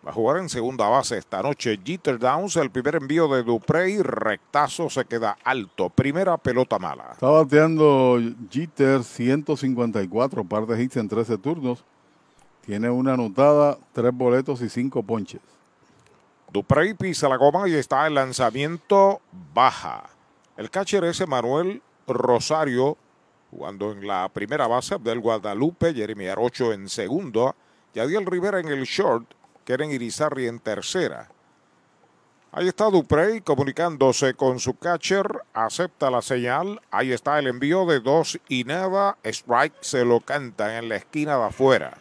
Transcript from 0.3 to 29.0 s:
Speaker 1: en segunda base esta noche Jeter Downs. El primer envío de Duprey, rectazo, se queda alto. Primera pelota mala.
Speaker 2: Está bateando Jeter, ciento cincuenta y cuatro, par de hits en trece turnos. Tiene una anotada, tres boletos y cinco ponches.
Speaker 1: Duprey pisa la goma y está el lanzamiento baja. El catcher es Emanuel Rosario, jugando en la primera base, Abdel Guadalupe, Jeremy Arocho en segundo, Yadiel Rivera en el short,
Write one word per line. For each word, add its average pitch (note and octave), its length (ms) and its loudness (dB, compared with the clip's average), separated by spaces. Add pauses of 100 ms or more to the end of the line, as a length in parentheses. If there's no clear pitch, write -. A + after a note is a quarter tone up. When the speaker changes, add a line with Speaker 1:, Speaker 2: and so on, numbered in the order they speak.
Speaker 1:
en F#3 120 -6
segunda A#2+ 380 -2
base B2 300 2
esta F#2+ 240 -8
noche A#2 420 -2
Jeter C#3 360 -4
Downs. D#3 380 0
El C#3 120 0
primer B2+ 240 -4
envío D#3 340 0
de C3+ 140 2
Duprey, E3 640 0
rectazo, A#2+ 840 -2
se B2+ 180 -2
queda A2 380 -2
alto. G2+ 460 -2
Primera D#3+ 480 0
pelota B2 400 0
mala. B1+ 360 -8
Speaker 2:
Está B2+ 140 -4
bateando D3 920 6 (320)
Jeter, C3+ 520 2
ciento C3+ 540 0
cincuenta A#2+ 460 0
y F#2 40 -4
cuatro, A2+ 360 0
par G#2+ 240 -2
de A#2 160 0
hits B2+ 140 -4
en G#2+ 120 -4
trece A2 300 -2
turnos. C3+ 440 -4 (840)
Tiene G#2+ 240 -2
una C3 220 0
anotada, C3+ 680 4 (140)
tres B2 200 0
boletos B2+ 480 0
y A2+ 80 -6
cinco B2+ 320 -4
ponches. G#2+ 400 -6 (1120)
Speaker 1:
Duprey D3+ 400 2
pisa E3+ 340 -2
la C3 100 4
goma D3 300 4
y E3+ 60 2
está C#3+ 320 0
el D#3 80 0
lanzamiento C#3+ 1080 2 (340)
baja. F2 480 2 (520)
El A2 140 -10
catcher G3 360 -2
es E3+ 140 -2
Emanuel D#3 640 -2 (240)
Rosario, B2+ 920 0 (540)
jugando G2+ 420 -8
en G2 140 -14
la F#2+ 240 -2
primera A#2+ 380 -4
base, B2 260 -2
Abdel A#2+ 260 -4
Guadalupe, A2+ 760 -2
Jeremy G#2 320 -6
Arocho A#2 460 -2
en G2 160 -10
segundo, A#2+ 680 -2 (400)
Yadiel F3 320 -2
Rivera F#3 320 -2
en D#3+ 80 -6
el C3+ 160 -4
short, B2 420 -2 (400)